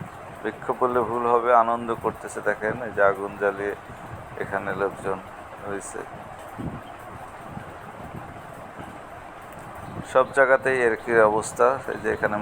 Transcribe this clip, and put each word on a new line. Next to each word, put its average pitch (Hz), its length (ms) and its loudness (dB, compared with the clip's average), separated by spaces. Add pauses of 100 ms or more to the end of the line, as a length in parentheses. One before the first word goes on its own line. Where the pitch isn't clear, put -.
(440)
বিক্ষোভ 110 380 -4
বললে 123 180 4 (100)
ভুল 120 140 -2 (100)
হবে, 120 160 4 (140)
আনন্দ 117 260 0 (140)
করতেছে। 107 360 -4 (100)
দেখেন, 107 260 0 (120)
এই 104 100 -8
যে 101 120 4
আগুন 98 220 -2 (100)
জ্বালিয়ে 101 320 2 (680)
এখানে 98 280 -2 (100)
লোকজন 95 360 -2 (480)
হয়েছে। 101 340 -8 (4000)
সব 131 140 8 (120)
জায়গাতেই 131 400 6 (100)
এর 113 160 6
কি 120 80 0 (200)
অবস্থা। 110 360 4 (260)
এই 110 100 -4
যে 107 120 0
এখানে 104 260 0